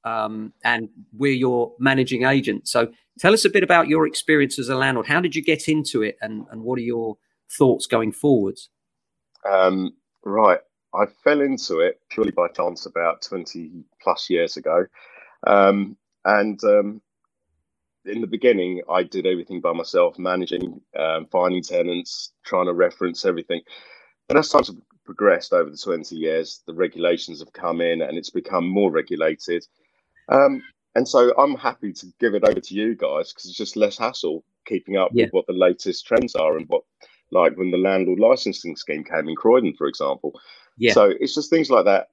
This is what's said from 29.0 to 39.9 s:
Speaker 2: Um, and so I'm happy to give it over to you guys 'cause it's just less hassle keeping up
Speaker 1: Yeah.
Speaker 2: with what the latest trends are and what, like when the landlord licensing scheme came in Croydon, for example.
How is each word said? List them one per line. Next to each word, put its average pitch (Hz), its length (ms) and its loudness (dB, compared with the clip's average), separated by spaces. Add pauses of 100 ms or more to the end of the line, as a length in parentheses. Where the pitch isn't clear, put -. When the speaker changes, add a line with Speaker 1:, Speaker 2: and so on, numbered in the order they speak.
Speaker 2:
Um, 139 340 4 (320)
and 127 120 2
so 123 300 4
I'm 139 180 2
happy 107 380 -6
to - 140 -18 (120)
give 113 140 0
it 98 100 0
over 98 160 2
to - 140 -14
you 110 220 -2
guys 76 360 -6
'cause - 140 -20
it's 92 120 -16
just - 200 -10
less 104 200 0
hassle 90 460 -4 (220)
keeping 98 320 -4
up 92 160 2
Speaker 1:
Yeah. 110 120 4
Speaker 2:
with - 80 -10
what 92 140 0
the 92 60 -6
latest 90 520 0
trends 120 300 0
are 78 220 2
and 76 100 -8
what, 98 160 -2 (480)
like 87 260 4
when 92 140 -2
the 87 60 0
landlord 92 420 0
licensing 104 560 2
scheme 76 280 -10
came 80 260 -4
in 80 60 -4
Croydon, 113 420 0
for 73 100 -4
example. 69 460 -6 (440)